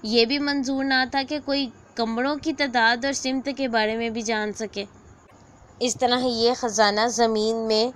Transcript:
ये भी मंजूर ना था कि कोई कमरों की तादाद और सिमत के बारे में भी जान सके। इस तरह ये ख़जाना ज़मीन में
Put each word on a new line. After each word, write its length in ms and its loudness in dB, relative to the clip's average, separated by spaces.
ये 220 4
भी 120 0
मंजूर 460 -2
ना 220 2
था 160 -2
कि 160 -4
कोई 340 -2
कमरों 400 -2
की 160 -4
तादाद 540 2
और 60 0
सिमत 360 -4
के 200 -4
बारे 280 2
में 160 -4
भी 100 -4
जान 300 -2
सके। 340 -8
इस 160 -2
तरह 280 2
ये 280 2
ख़जाना 540 2
ज़मीन 480 2
में 400 0